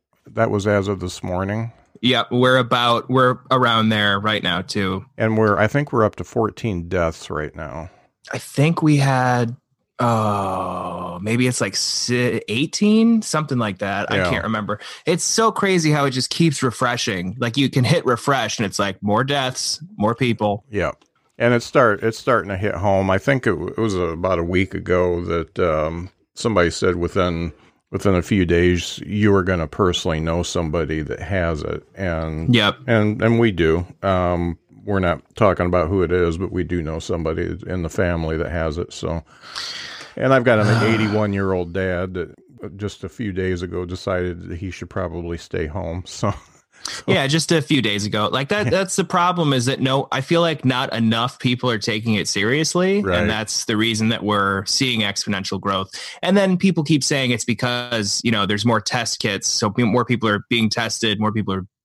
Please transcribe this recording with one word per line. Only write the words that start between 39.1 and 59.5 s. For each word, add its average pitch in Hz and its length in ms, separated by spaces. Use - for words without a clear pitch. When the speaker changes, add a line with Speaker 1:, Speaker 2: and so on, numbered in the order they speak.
Speaker 1:
and 131 180
I've 127 100
got 117 160
an 113 240
Speaker 2:
<sighs> 113 100
Speaker 1:
eighty-one-year-old 98 800
dad 92 420
that 87 640
just 98 260
a 98 60
few 107 220
days 92 300
ago 90 240
decided 90 640
that 90 80
he 87 140
should 90 180
probably 85 480
stay 85 300
home. 85 400
<laughs> - 60
So, - 220
Speaker 2:
Yeah, 170 200
just 160 260
a 160 80
few 139 200
days 104 240
ago. 107 240
Like 135 200
that, 208 160
Speaker 1:
Yeah. 120 60
Speaker 2:
that's 185 260
the 185 80
problem 175 480
is 123 140
that 135 120
no, 131 320
I 131 80
feel 170 220
like 160 240
not 127 260
enough 117 480
people 123 300
are 113 80
taking 110 380
it 87 120
seriously. 160 720
Speaker 1:
Right. 90 180
Speaker 2:
And 101 100
that's 107 360
the 110 120
reason 110 320
that 117 120
we're 98 440
seeing 127 340
exponential 101 600
growth. 95 280
And 185 140
then 190 220
people 175 260
keep 147 180
saying 135 300
it's 120 140
because, 120 800
you 117 60
know, 104 140
there's 104 200
more 113 160
test - 380
kits. 101 280
So - 220